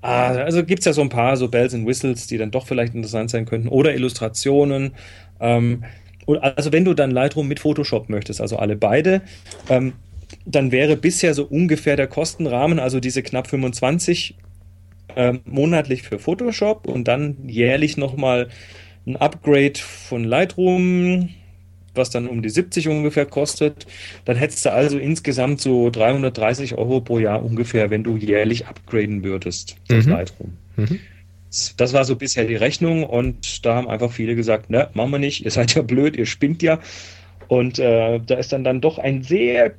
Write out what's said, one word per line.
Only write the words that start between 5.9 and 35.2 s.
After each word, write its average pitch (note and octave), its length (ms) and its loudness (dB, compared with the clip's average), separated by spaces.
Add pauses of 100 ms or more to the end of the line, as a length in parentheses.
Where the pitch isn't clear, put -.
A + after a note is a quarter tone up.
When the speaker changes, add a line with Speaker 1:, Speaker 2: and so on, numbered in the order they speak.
Speaker 1:
und D3 120 4
also C#3 340 0
wenn E3 120 6
du F#3 100 4
dann C#3 160 2
Lightroom C#3 380 0
mit C#3+ 120 -4
Photoshop C#3 480 -2
möchtest, G#2 320 -6
also A2 160 -4
alle G#2 200 0
beide, D#3 460 2 (460)
ähm, C3 240 2 (520)
dann C3+ 280 2
wäre C#3+ 240 4
bisher F3 360 2
so C#3+ 120 0
ungefähr D3+ 520 2
der C#3 120 0
Kostenrahmen, D#3 720 0
also C3 220 0
diese B2+ 220 -2
knapp B2+ 240 -4
fünfundzwanzig, C3+ 880 -2 (840)
ähm, B2 300 2
monatlich C#3 560 0
für - 160 -6
Photoshop G#3+ 680 -2
und B2 220 -4
dann C#3 280 0 (100)
jährlich C3 500 0
nochmal C3 520 0 (580)
ein B2+ 100 -6
Upgrade C#3+ 600 2
von - 460 -8
Lightroom, F3+ 1040 2 (640)
was B2+ 160 0
dann A#2+ 160 -4
um A#2 160 -4
die A2 60 -2
siebzig E3 400 -2
ungefähr D3+ 360 0
kostet, D3 640 -2 (380)
dann B2 120 0
hättest D3 280 -2
du B2 80 4
also C#3 260 2
insgesamt C3+ 640 -2
so B2 300 2
dreihundertdreißig B2 840 0
Euro B2 240 0
pro A#2+ 180 -2
Jahr A2 260 0
ungefähr, A#2 460 0
wenn G#2+ 120 0
du A2+ 140 -2
jährlich G#2+ 500 0
upgraden G#2+ 560 -4
würdest, F#2 540 -8 (120)
das A#2 180 4
Speaker 2:
Mhm. D3+ 60 4
Speaker 1:
Lightroom. - 400 -6 (240)
Speaker 2:
Mhm. A2+ 220 -2 (800)
Speaker 1:
Das B2 160 2
war C3+ 120 6
so B2 120 0
bisher B2 300 -2
die A2+ 100 -2
Rechnung D#3+ 480 0
und - 600 -4
da A#2 120 2
haben B2 120 -2
einfach A2+ 220 -2
viele A#2 240 -2
gesagt, A2 360 -2
„Ne, B2+ 240 2
machen B2 180 -2
wir C#3+ 80 -2